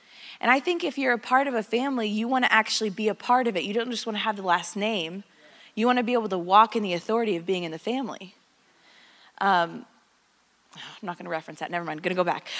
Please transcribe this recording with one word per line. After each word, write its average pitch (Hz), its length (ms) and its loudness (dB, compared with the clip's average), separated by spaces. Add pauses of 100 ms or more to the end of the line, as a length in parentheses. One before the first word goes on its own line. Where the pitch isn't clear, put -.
(400)
And 226 100 4
I 262 100 6
think 349 220 -2
if 320 140 -4
you're 262 160 2
a 240 60 0
part 262 280 2
of 277 60 -2
a 226 100 0
family, 247 460 -2
you 214 180 -2
wanna 254 220 2
actually 220 400 2
be 214 200 -2
a 202 60 2
part 247 340 2
of 214 60 0
it. 165 100 -2
You 202 100 -2
don't 233 160 -2
just 226 160 -6
wanna 214 140 -4
have 214 160 -2
the 202 60 -8
last 175 320 0
name. 196 500 -2 (500)
You 214 100 0
wanna 247 180 4
be 240 120 -2
able 220 160 0
to 185 80 -2
walk 196 360 6
in 226 80 0
the 185 120 -2
authority 214 420 0
of 165 80 -6
being 180 200 -2
in 165 60 -6
the 160 80 -8
family. 214 560 -6 (1080)
Um, 175 420 2 (460)
<sighs> - 440 -20
I'm - 280 -18
not 175 160 -8
gonna 185 100 -12
reference 160 320 -6
that. - 100 -8
Never 170 140 -4
mind. 156 180 -8
Gonna 180 120 0
go 180 100 4
back. - 240 -2 (120)